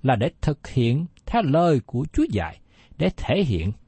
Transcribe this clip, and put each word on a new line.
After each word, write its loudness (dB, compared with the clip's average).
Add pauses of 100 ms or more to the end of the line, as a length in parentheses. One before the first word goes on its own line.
là 2
để 0 (100)
thực -2
hiện 0 (200)
theo 0
lời 2
của -4
Chúa 2
dạy, -4 (380)
để 2
thể 0
hiện -2 (160)